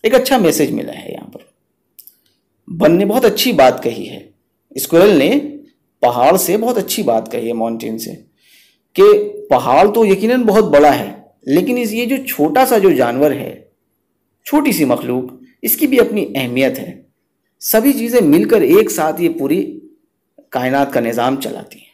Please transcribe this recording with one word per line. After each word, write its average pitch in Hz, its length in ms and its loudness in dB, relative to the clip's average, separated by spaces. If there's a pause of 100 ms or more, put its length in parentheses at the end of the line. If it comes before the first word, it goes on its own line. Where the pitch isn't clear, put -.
एक 226 100 2
अच्छा 254 220 2
message 156 340 0
मिला - 220 -8
है - 200 -16
यहाँ - 140 -18
पर। - 220 -20 (1200)
बन 165 220 2
ने 185 140 2
बहुत 233 200 0
अच्छी 220 280 0
बात 131 300 2
कही 117 220 -6
है, 98 280 -18 (440)
स्क्विरल 180 320 2
ने 185 300 2 (640)
पहाड़ 123 360 2
से 180 200 -2
बहुत 233 200 -2
अच्छी 202 260 -6
बात 113 280 0
कही 117 160 -6
है, 117 60 -6
mountain 113 440 -6
से, 110 140 -12 (880)
कि 190 40 8 (480)
पहाड़ 131 360 4
तो 220 180 2
यकीनन 220 380 0
बहुत 214 220 4
बड़ा 143 260 4
है, - 400 -6 (160)
लेकिन 180 300 0
इस, 233 140 -4
ये 233 140 -4
जो 262 120 -2
छोटा 254 480 0
सा 240 140 2
जो 190 120 4
जानवर 131 420 0
है, - 380 -12 (760)
छोटी 294 280 0
सी 160 120 0
मखलूक, 123 560 -4 (220)
इसकी 254 240 -2
भी 254 100 2
अपनी 208 280 0
अहमियत 131 520 -2
है। - 280 -16 (540)
सभी 240 340 0
चीजें 233 280 0
मिलकर 170 420 4
एक 180 260 4
साथ 160 320 -4
ये 170 80 0
पूरी 156 520 -4 (680)
कायनात 135 420 -2
का 127 60 0
निजाम 120 380 -2
चलाती - 420 -12
हैं। - 140 -20